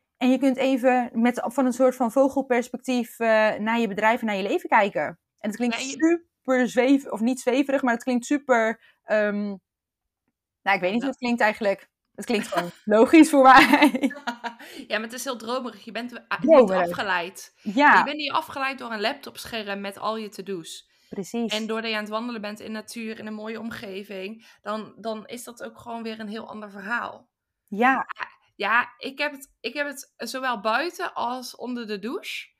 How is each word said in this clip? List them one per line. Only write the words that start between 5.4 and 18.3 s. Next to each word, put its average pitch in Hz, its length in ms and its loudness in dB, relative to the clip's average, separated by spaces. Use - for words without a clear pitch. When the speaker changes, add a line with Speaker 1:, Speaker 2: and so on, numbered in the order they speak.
Speaker 1:
het 208 60 -10
klinkt 240 180 -2
Speaker 2:
Ja, - 60 -6
en 262 60 -8
je 269 60 -10
Speaker 1:
super 277 760 0
zweef-, 262 420 4
of 202 100 -6
niet 254 200 0
zweverig, 269 420 0
maar 240 120 2
het 240 80 -6
klinkt 247 240 -2
super, 233 540 0
ehm, 208 400 0
nou, 196 140 2
ik 180 40 -6
weet - 20 -2
niet 180 100 0
Speaker 2:
Ja. 233 60 0
Speaker 1:
hoe 277 100 -2
het 254 100 -6
klinkt 240 220 -2
eigenlijk. 214 480 0
Het 202 100 -14
klinkt 220 220 -2
gewoon 175 240 -4
Speaker 2:
<laughs> 214 160 4
Speaker 1:
logisch 302 320 8
voor 277 120 6
mij. 262 480 8
Speaker 2:
<laughs> 277 120 0
Ja, 214 100 -2
maar - 100 -2
het 226 40 -14
is 247 120 -12
heel 262 120 -6
dromerig. 233 480 -8
Je 226 80 -16
bent 240 240 -10
a-, - 240 -8
niet 247 100 0
Speaker 1:
Dromerig. 190 380 8
Speaker 2:
afgeleid. 180 760 -4
Speaker 1:
Ja. 226 360 6
Speaker 2:
Je 175 60 6
bent 294 120 -2
niet 294 140 -6